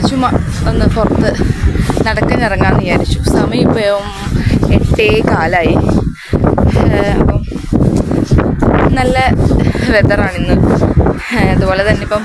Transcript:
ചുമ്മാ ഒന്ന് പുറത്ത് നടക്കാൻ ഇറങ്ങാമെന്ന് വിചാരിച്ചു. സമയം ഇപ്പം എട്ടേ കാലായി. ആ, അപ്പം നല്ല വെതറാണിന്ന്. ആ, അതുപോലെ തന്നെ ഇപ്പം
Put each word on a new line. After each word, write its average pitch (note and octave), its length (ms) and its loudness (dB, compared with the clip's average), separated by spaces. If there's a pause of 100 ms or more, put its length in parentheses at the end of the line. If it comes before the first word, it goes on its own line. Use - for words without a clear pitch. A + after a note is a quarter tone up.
ചുമ്മാ C4 220 0 (380)
ഒന്ന് A3+ 160 0
പുറത്ത് - 460 0 (760)
നടക്കാൻ A3 380 0
ഇറങ്ങാമെന്ന് F#3+ 400 0
വിചാരിച്ചു. - 380 0
സമയം - 320 0
ഇപ്പം A3 500 0 (720)
എട്ടേ - 460 2 (100)
കാലായി. E3+ 460 0 (1000)
ആ, - 20 4 (400)
അപ്പം - 200 0 (1500)
നല്ല B3+ 220 0 (760)
വെതറാണിന്ന്. G3+ 680 0 (760)
ആ, - 20 -4 (200)
അതുപോലെ F#3+ 360 0
തന്നെ G#3+ 120 0
ഇപ്പം G#3+ 220 -4